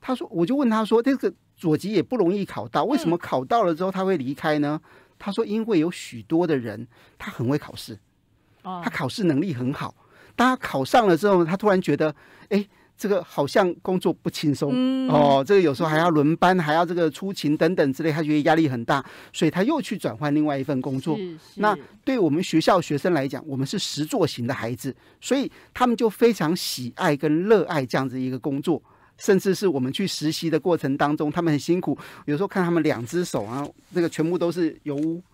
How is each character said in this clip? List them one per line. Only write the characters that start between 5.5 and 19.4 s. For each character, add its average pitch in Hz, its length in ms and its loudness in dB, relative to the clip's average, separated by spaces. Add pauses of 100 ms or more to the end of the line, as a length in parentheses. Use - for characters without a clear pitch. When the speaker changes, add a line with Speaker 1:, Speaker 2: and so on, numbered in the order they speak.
Speaker 1:
为 220 120 2
有 160 120 2
许 - 320 -14
多 165 240 0
的 160 100 2
人 117 300 -6 (320)
他 - 120 -12
很 123 160 -4
会 143 120 2
考 - 180 -10
试， - 220 -14 (640)
Speaker 2:
哦。 185 200 -10
Speaker 1:
他 165 60 -4
考 - 180 -4
试 190 180 -4
能 151 140 2
力 180 140 -2
很 123 220 -4
好， - 200 -10 (400)
当 247 140 2
他 254 80 2
考 - 260 -4
上 240 240 4
了 180 80 6
之 208 120 0
后， 185 180 6
他 160 100 -2
突 208 140 0
然 185 140 4
觉 143 120 2
得， 151 200 0 (340)
哎， 202 180 0 (300)
这 - 100 -8
个 190 160 0
好 147 240 -4
像 190 240 2 (120)
工 185 180 -2
作 185 100 0
不 - 200 -4
轻 147 240 0
松， 143 180 -2
Speaker 2:
嗯。 - 380 0
Speaker 1:
哦， 143 360 4
这 202 100 4
个 196 40 6
有 151 140 2
时 123 80 -4
候 160 80 0
还 156 80 2
要 170 100 4
轮 151 300 4
班， 185 200 4
还 151 140 0
要 170 140 4
这 175 80 -4
个 170 160 2
出 190 200 -8
勤 151 240 -2
等 165 200 2
等 156 180 4
之 131 100 -6
类， 160 80 0
他 156 120 -2
觉 151 80 -2
得 151 140 2
压 160 100 4
力 165 120 4
很 127 200 -2
大， 139 180 0 (260)
所 - 160 0